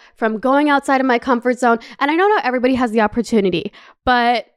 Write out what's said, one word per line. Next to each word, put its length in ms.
from 240
going 300
outside 300
of 80
my 120
comfort 400
zone. 180
And 100
I 60
know 120
not 160
everybody 320
has 160
the 100
opportunity, 680
but, 520